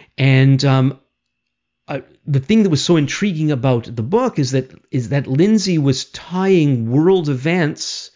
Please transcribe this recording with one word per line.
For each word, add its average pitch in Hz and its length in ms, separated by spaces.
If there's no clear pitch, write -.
And, 135 480
um, 131 360
uh, 143 120
the 139 140
thing 220 220
that 196 80
was 147 140
so 175 120
intriguing 156 560
about 127 320
the 117 180
book 220 360
is 131 140
that, 131 180
is 120 200
that 139 160
Lindsay 190 520
was 139 280
tying 165 840
world 160 380
events 151 880